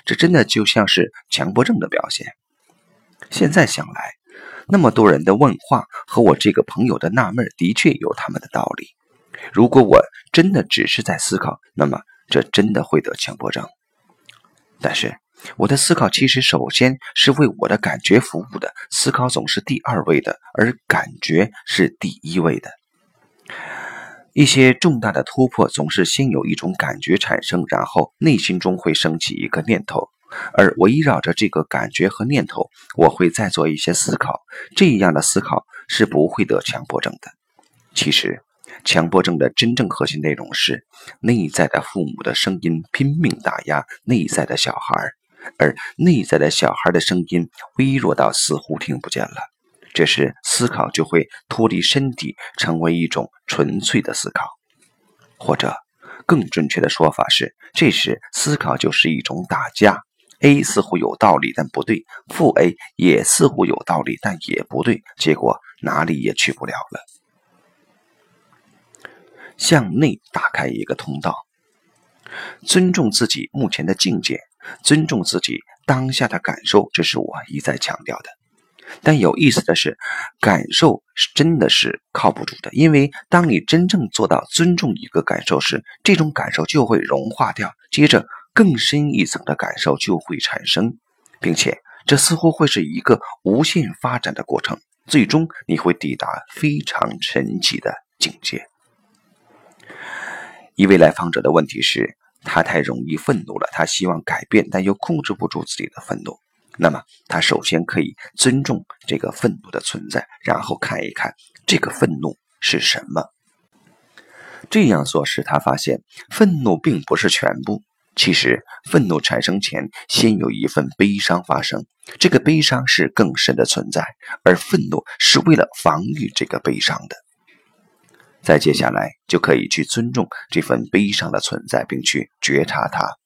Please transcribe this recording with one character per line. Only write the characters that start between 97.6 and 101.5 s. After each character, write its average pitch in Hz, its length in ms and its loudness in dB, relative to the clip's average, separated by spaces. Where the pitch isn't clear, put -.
奇 - 180 -2
的 - 140 -4
境 - 240 -6
界。 - 240 -10
一 95 100 4
位 95 120 8
来 78 140 8
访 85 200 -6
者 - 100 -2
的 71 100 2